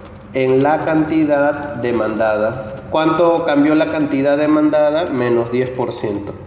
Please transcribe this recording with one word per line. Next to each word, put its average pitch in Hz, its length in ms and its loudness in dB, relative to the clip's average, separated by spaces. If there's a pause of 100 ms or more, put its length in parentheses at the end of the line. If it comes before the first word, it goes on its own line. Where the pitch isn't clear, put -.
(340)
en 131 300 2
la 151 220 2
cantidad 151 880 0
demandada". 110 1000 -2 (140)
¿Cuánto 165 540 2
cambió 147 320 2
la 160 120 2
cantidad 285 500 0
demandada? 151 720 2
Menos 120 400 0
diez 127 180 0
por - 220 -4
ciento. 101 420 -6 (140)